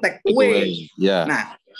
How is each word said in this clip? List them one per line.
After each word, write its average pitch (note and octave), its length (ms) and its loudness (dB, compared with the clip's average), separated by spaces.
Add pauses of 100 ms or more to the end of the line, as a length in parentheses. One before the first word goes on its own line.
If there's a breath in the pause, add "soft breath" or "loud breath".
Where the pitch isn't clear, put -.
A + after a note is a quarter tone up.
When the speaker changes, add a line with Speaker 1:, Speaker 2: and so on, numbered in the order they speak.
Speaker 1:
take F#3 240 -2
away. G#3 80 2
Speaker 2:
Take - 240 4
away, F#3 120 0 (280)
ya. F#2 240 2
Speaker 1:
Nah, A2+ 320 -4 (260 loud breath)